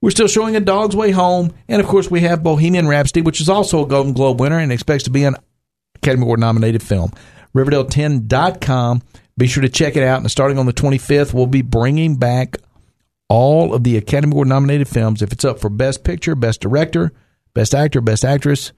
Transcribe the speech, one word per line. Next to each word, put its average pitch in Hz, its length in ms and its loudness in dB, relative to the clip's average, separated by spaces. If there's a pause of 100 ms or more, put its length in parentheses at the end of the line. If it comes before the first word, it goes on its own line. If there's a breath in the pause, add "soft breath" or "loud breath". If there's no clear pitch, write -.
We're 214 100 2
still 208 180 2
showing 220 280 0
A 214 40 2
Dog's 202 360 0
Way 208 160 2
Home. 180 420 0 (140)
And, 214 120 0
of 196 60 0
course, 190 240 0
we 175 100 0
have 170 220 0
Bohemian 165 460 2
Rhapsody, 147 340 2
which 160 180 -2
is 151 80 -2
also 190 360 0
a 139 40 -10
Golden 139 240 0
Globe 127 280 0
winner 147 180 0
and 151 140 -2
expects 139 320 -2
to 127 60 -4
be 139 140 2
an 139 120 0 (600)
Academy 127 280 0
Award 117 160 0
nominated 113 420 2
film. 92 300 -2 (400 loud breath)
Riverdale 135 320 2
ten 135 440 -2
dot 165 320 0
com. 120 420 0 (340 soft breath)
Be 123 100 2
sure 135 160 0
to 131 60 2
check 147 280 0
it 143 60 2
out. 131 180 2
And 110 100 -2
starting 139 280 -2
on 131 80 0
the 123 60 0
twenty-fifth, 143 600 0
we'll 127 120 2
be 131 160 0
bringing 135 540 0
back 127 400 -2 (720)
all 127 460 2
of 120 100 0
the 120 120 2
Academy 143 360 0
Award 143 160 2
nominated 139 400 0
films. 110 320 -2
If 104 120 -4
it's - 120 -8
up 127 160 -2
for 110 80 -4
Best 123 360 -4
Picture, 165 300 -2
Best 117 260 -2
Director, 160 520 0 (420)
Best 110 200 0
Actor, 143 260 0
Best 110 240 0
Actress 139 540 -2